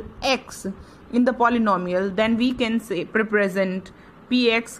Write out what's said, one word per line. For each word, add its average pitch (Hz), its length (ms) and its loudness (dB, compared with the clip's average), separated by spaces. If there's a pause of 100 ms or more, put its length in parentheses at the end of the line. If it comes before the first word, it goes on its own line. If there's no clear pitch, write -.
(240)
x 254 440 -2 (440)
in 240 140 4
the 254 80 2
polynomial, 196 840 2
then 220 220 2
we 247 160 2
can 226 260 0
say 180 340 -4
represent 196 760 0 (400)
P 247 220 4
X, 226 280 -2